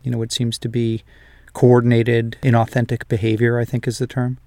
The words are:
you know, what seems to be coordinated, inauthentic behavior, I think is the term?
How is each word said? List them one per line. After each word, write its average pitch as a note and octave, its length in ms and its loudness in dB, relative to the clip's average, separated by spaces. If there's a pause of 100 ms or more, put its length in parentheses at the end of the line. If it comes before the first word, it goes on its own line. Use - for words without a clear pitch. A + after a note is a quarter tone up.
you B2+ 80 -6
know, A#2+ 60 -4
what A2+ 140 -6
seems A#2 280 -4
to A#2+ 100 -8
be A2+ 340 -4 (500)
coordinated, A#2 880 4
inauthentic A#2 640 0
behavior, A#2 520 0
I A#2 60 -2
think A#2+ 220 -6
is A#2 100 -6
the B2+ 100 -4
term? B2+ 400 -4